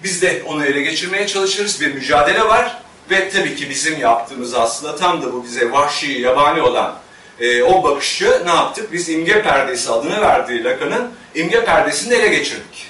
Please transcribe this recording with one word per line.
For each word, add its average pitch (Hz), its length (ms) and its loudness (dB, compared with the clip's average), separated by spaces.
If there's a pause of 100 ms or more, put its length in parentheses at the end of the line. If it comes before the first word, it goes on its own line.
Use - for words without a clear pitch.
Biz 180 200 -4
de 175 240 0
onu 151 200 -2
ele 143 160 0
geçirmeye 185 440 -2
çalışırız. 196 540 -2
Bir 147 140 -2
mücadele 131 540 2
var - 300 2 (320)
ve 190 200 0
tabii - 260 -2
ki 135 140 -8
bizim 156 300 -4
yaptığımız 135 540 0
aslında - 420 -2
tam - 260 0
da 123 100 -4
bu 123 120 -6
bize 120 280 -2
vahşi, 135 400 0
yabani 135 500 2
olan, 117 320 0 (460)
e, 120 220 2
o 123 200 6
bakışı - 640 2
ne 175 80 0
yaptık? - 380 -2
Biz 170 160 -4
imge 170 340 2
perdesi 135 480 -2
adını 151 300 0
verdiği - 440 2
Lacan'ın 226 460 -2 (240)
imge 180 300 0
perdesini 160 460 0
de 240 60 4
ele 208 120 4
geçirdik. 147 600 -4